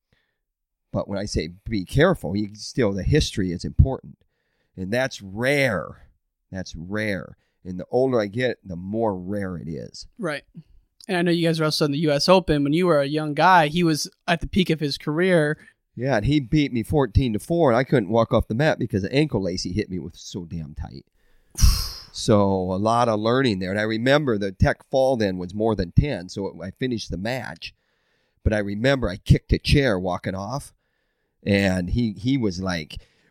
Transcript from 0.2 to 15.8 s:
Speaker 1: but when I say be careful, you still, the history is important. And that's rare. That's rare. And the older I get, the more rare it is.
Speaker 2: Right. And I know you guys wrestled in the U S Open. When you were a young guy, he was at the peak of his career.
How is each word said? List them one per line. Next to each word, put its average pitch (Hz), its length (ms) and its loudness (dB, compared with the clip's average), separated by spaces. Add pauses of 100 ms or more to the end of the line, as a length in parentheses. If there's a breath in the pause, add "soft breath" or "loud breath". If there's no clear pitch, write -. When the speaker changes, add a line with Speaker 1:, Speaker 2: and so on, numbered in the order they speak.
Speaker 1:
but 104 160 -4
when 98 120 -6
I 104 80 -6
say 87 240 -4 (180)
be 104 160 -4
careful, 139 500 0
you 104 200 -4
still, 104 400 -2
the 92 80 -6
history 98 500 0
is 87 120 -8
important. - 520 2 (580)
And 92 160 -10
that's 127 300 -2
rare. 107 880 -2 (420)
That's 92 240 -10
rare. 98 640 -6 (260)
And 90 160 -10
the 87 120 -10
older 127 280 2
I 107 80 0
get, 117 380 -2
the 90 120 -10
more 101 380 -2
rare 92 440 -6
it 69 100 -10
is. 64 380 -12 (120)
Speaker 2:
Right. 156 260 -8 (600)
And 185 120 -2
I 170 40 2
know 175 80 2
you 170 160 2
guys 160 140 2
wrestled 156 280 2
in 143 40 0
the 143 80 -2
U 151 120 2
S 143 160 2
Open. 165 360 4
When 139 80 0
you 180 140 2
were 156 140 4
a 139 60 0
young 151 280 -2
guy, 165 340 6
he 170 160 0
was 156 260 0 (160)
at 170 140 0
the - 60 -6
peak 180 240 2
of 160 100 0
his 143 160 -4
career. 156 600 0 (360 soft breath)